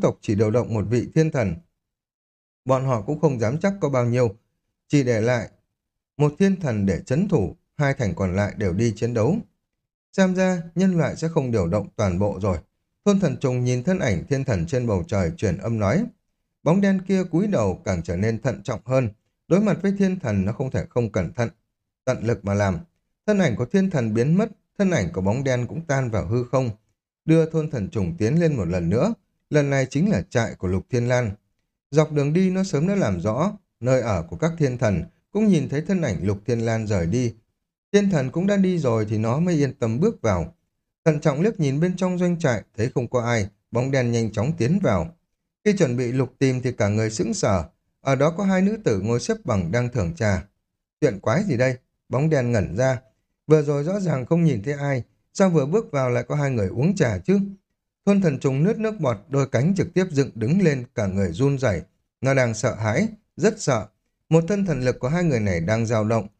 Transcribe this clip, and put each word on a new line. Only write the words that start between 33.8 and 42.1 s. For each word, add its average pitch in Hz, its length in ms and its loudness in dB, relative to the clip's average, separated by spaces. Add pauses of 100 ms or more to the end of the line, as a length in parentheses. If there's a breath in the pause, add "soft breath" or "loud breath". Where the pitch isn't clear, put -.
nơi 127 200 2
ở 104 220 0
của - 140 -12
các 165 220 -2
thiên 127 200 0
thần, 98 240 2 (280 soft breath)
cũng 214 180 2
nhìn 151 200 2
thấy 143 140 -4
thân 180 200 -2
ảnh 113 200 -2
Lục 101 240 0
Thiên 117 140 0
Lan 113 260 -2
rời 98 200 0
đi. 117 280 -2 (580)
Thiên 202 180 2
thần 135 200 0
cũng 170 160 -2
đã 202 100 2
đi 185 220 2
rồi 113 320 0
thì 110 80 -2
nó 113 220 0
mới 175 140 0
yên 143 200 0
tâm 117 260 -2
bước 226 220 0
vào. 87 320 -2 (500)
Thận 151 160 2
trọng 147 200 0
liếc 226 200 0
nhìn 139 200 0
bên 175 160 0
trong 180 220 -2